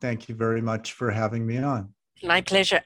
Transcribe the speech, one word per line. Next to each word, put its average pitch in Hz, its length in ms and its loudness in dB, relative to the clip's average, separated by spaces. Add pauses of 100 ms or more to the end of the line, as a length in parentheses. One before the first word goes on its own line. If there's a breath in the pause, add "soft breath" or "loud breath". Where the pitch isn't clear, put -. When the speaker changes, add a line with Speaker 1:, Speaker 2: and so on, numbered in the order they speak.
Speaker 1:
Thank 117 260 -4
you 117 80 -8
very 113 260 0
much 113 320 -4
for 120 180 -2
having 110 360 0
me 113 120 -2
on. 127 340 -2 (280)
Speaker 2:
My 175 200 2
pleasure. 190 440 2